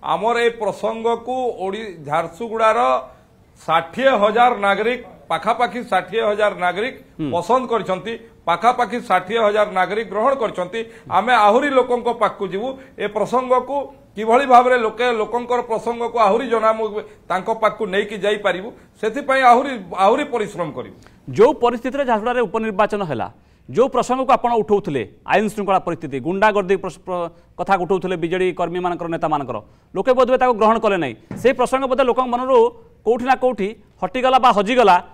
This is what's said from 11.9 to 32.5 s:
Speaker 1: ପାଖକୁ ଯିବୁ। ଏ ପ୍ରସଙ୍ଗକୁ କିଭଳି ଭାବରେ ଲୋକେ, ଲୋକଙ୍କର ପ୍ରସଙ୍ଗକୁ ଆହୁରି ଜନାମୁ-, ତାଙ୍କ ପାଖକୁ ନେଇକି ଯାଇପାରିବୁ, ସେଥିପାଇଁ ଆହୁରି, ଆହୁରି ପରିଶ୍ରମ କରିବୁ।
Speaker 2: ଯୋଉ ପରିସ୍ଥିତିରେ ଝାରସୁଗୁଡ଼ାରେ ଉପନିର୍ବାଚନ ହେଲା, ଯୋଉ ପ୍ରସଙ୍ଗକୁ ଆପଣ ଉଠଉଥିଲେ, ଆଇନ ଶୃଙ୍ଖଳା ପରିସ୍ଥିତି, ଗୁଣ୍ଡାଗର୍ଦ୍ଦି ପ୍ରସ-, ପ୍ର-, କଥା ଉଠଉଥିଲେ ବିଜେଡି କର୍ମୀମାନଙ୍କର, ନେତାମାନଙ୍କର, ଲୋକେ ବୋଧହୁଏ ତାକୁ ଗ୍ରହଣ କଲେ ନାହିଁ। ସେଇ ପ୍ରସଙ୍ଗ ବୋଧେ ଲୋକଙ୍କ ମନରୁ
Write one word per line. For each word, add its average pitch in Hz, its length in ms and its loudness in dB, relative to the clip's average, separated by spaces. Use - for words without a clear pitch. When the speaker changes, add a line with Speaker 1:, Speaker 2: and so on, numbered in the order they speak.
Speaker 1:
ପାଖକୁ 202 320 -2
ଯିବୁ। 208 160 -4
ଏ 196 80 -2
ପ୍ରସଙ୍ଗକୁ 247 680 -2
କିଭଳି 226 320 2
ଭାବରେ 254 400 6
ଲୋକେ, 220 220 -2
ଲୋକଙ୍କର 240 440 -2
ପ୍ରସଙ୍ଗକୁ 233 560 -6
ଆହୁରି 226 320 4
ଜନାମୁ-, 220 520 0
ତାଙ୍କ 185 240 -4
ପାଖକୁ 214 260 0
ନେଇକି 208 320 -2
ଯାଇପାରିବୁ, 202 480 -2
ସେଥିପାଇଁ 262 420 -2
ଆହୁରି, 262 300 6
ଆହୁରି 220 320 2
ପରିଶ୍ରମ 180 480 -6
କରିବୁ। 104 200 -12
Speaker 2:
ଯୋଉ 220 200 6
ପରିସ୍ଥିତିରେ 247 400 0
ଝାରସୁଗୁଡ଼ାରେ 240 400 0
ଉପନିର୍ବାଚନ 208 640 -2
ହେଲା, 110 200 -4
ଯୋଉ 214 200 2
ପ୍ରସଙ୍ଗକୁ 262 480 0
ଆପଣ 240 240 0
ଉଠଉଥିଲେ, 180 420 0
ଆଇନ 190 240 2
ଶୃଙ୍ଖଳା 196 380 0
ପରିସ୍ଥିତି, 151 340 -6
ଗୁଣ୍ଡାଗର୍ଦ୍ଦି 196 560 0
ପ୍ରସ-, 185 240 -10
ପ୍ର-, 175 280 -6
କଥା 185 240 0
ଉଠଉଥିଲେ 185 420 -2
ବିଜେଡି 180 300 0
କର୍ମୀମାନଙ୍କର, 175 560 -4
ନେତାମାନଙ୍କର, 151 500 -4
ଲୋକେ 196 180 0
ବୋଧହୁଏ 254 260 0
ତାକୁ 254 220 2
ଗ୍ରହଣ 220 180 4
କଲେ 214 220 0
ନାହିଁ। 131 140 -4
ସେଇ 254 180 4
ପ୍ରସଙ୍ଗ 262 300 0
ବୋଧେ 262 160 0
ଲୋକଙ୍କ 233 240 0
ମନରୁ 254 280 0